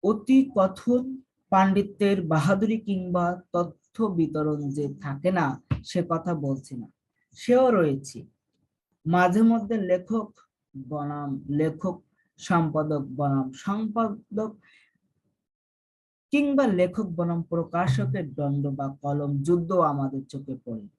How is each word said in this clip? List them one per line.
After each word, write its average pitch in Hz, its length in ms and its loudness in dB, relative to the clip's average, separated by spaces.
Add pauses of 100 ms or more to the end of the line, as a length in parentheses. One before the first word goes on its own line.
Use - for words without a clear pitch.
অতি 226 360 4 (180)
কথন 196 440 2 (500)
পাণ্ডিত্যের 196 680 4 (140)
বাহাদুরি 190 460 2 (100)
কিংবা 180 380 0 (300)
তথ্য - 400 -4 (220)
বিতরণ 151 420 0 (180)
যে 147 80 -2 (180)
থাকে 143 260 -2 (100)
না, 156 60 2 (440)
সে 180 100 -2 (120)
কথা 165 200 -2 (140)
বলছি 135 340 -4
না, 107 80 -14 (500)
সেও 254 280 4 (120)
রয়েছে। 139 420 0 (880)
মাঝে 180 360 4 (100)
মধ্যে 226 240 0 (140)
লেখক 214 400 0 (460)
বনাম 143 540 -6 (300)
লেখক, 160 380 -2 (420)
সম্পাদক 151 640 0 (140)
বনাম 139 300 0 (160)
সম্পাদক 214 880 -4 (1800)
কিংবা 285 320 4 (140)
লেখক 180 280 0 (100)
বনাম 170 220 0 (120)
প্রকাশকের 170 760 0 (120)
দ্বন্দ্ব 143 300 -2 (100)
বা 139 100 -4 (140)
কলম 143 300 -2 (160)
যুদ্ধ 170 220 2 (220)
আমাদের 135 300 -4 (100)
চোখে 135 320 -10
পড়ে। 110 220 -10 (140)